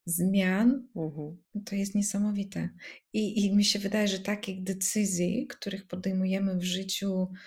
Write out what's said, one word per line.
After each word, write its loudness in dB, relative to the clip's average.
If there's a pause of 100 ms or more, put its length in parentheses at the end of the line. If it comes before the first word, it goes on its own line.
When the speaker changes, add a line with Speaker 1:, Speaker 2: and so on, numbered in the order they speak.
Speaker 1:
zmian, 4
Speaker 2:
Mhm. -6 (280)
Speaker 1:
to -8
jest -2
niesamowite. -2 (440)
I, 0
i 4
mi 8
się 2
wydaje, 2
że 0
takich -4
decyzji, 0
których -8
podejmujemy 0
w -2
życiu, -2 (180)